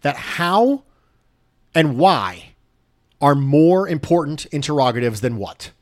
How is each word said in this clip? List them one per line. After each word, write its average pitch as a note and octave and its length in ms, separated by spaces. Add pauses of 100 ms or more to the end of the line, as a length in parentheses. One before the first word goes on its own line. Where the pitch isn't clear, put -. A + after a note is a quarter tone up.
that C#3 160
how A3 640 (880)
and D3+ 260
why A2+ 560 (680)
are C#3+ 160
more D#3 500
important D#3 600
interrogatives B2 760
than A#2 160
what. G2 340 (120)